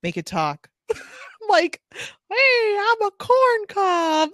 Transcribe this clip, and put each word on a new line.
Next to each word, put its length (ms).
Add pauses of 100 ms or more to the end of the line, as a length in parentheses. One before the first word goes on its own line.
Make 140
it 100
talk. 420 (220)
<laughs> 80 (520)
Like, 300 (480)
Hey, 500
I'm 280
a 60
corn 560
cob. 640